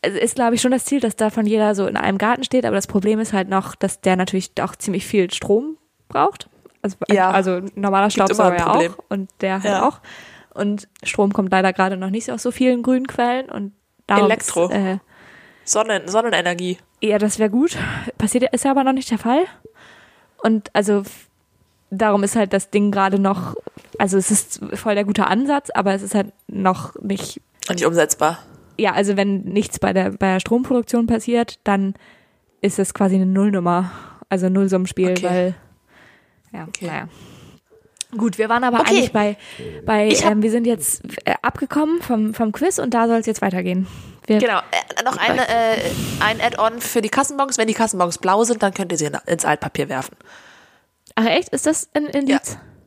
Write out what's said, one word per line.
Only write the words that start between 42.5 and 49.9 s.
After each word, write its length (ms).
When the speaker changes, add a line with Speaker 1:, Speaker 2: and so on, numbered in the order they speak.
Speaker 1:
Quiz 260
und 140
da 140
soll's 180
jetzt 160
weitergehen. 440
Wir 120
Speaker 2:
Genau, 200
äh, 440
noch 140
eine, 320
äh, 420
ein 180
Add-on 400
für 220
die 80
Kassenbons. 480
Wenn 100
die 60
Kassenbons 440
blau 280
sind, 180
dann 100
könnt 200
ihr 40
sie 100
in, 180
ins 180
Altpapier 460
werfen. 260